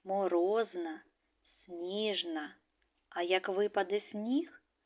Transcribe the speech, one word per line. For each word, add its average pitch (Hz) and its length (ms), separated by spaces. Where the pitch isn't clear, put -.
морозна, 190 1000
сніжна. 175 1120
А 175 80
як 185 280
випаде 202 500
сніг, 233 600